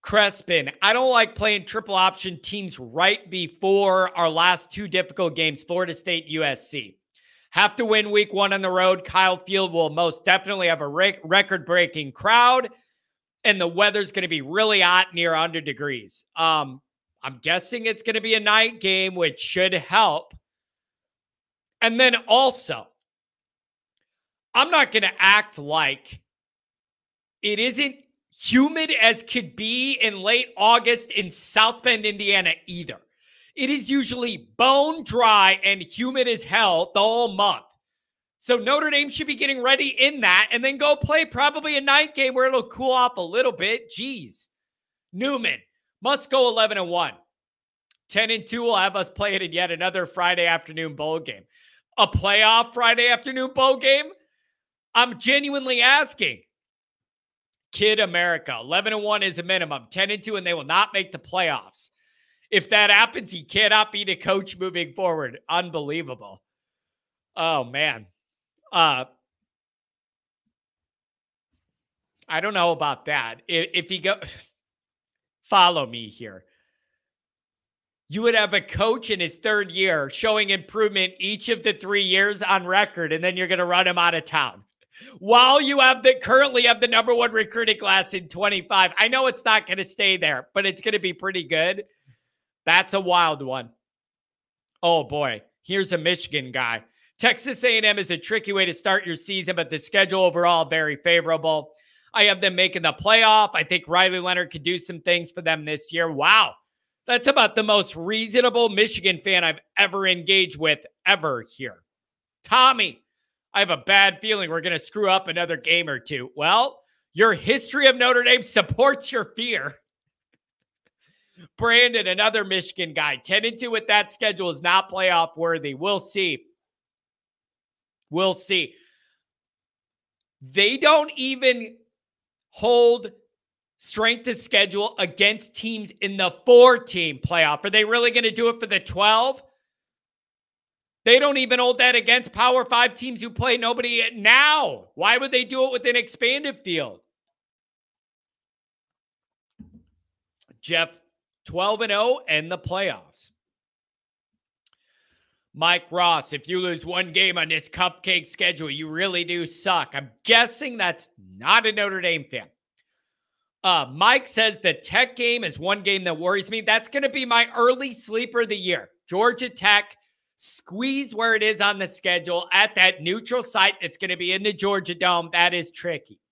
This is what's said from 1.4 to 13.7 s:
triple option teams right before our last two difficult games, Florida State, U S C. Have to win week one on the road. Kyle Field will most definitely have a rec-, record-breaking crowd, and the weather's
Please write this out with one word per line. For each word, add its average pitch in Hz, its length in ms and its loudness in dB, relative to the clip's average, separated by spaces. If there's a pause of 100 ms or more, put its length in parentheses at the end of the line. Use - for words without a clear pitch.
triple 214 280 -8
option 190 480 0
teams 190 380 -12
right 175 500 -2
before 185 880 0
our 170 120 2
last 170 420 0
two 202 160 -12
difficult 180 480 -4
games, 156 260 -4
Florida 175 320 -4
State, 165 340 -6
U 156 160 -4
S 139 260 -6
C. 113 260 -14 (560)
Have 202 240 2
to 240 100 -2
win 214 240 0
week 208 220 0
one 196 220 0
on 196 80 -2
the 185 100 -2
road. 185 320 2
Kyle 185 340 2
Field 185 360 -4
will 165 160 0
most 160 340 -2
definitely 190 440 0
have 165 140 0
a 147 60 -6
rec-, 185 360 -2
record-breaking 170 920 -2
crowd, 240 560 4 (760)
and 208 160 2
the 175 80 0
weather's 202 440 0